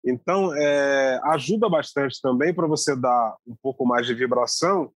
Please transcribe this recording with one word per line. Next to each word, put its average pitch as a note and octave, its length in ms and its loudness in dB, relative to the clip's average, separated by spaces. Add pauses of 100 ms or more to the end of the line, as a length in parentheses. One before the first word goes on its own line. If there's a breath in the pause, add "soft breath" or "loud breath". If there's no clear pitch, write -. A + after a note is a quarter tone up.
Então, F3 480 -2
é, C#3 640 2 (120)
ajuda F#3 360 0
bastante C#3+ 520 -2
também C#3 340 0
pra E3+ 100 -2
você D3+ 300 0
dar B2 400 0 (100)
um A#2 160 -16
pouco C3+ 240 -4
mais A#2+ 220 2
de B2 80 -2
vibração B2 800 0